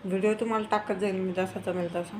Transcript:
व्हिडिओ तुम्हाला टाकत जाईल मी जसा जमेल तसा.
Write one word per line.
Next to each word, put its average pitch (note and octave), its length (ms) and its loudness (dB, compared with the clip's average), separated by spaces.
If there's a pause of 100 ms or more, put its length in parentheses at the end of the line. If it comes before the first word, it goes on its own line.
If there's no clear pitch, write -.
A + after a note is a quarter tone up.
व्हिडिओ G3 300 2
तुम्हाला A3 360 0
टाकत G#3 240 2
जाईल F#3+ 200 0
मी F#3 180 0
जसा F#3 400 -2
जमेल F3 220 -2
तसा. F3 260 -4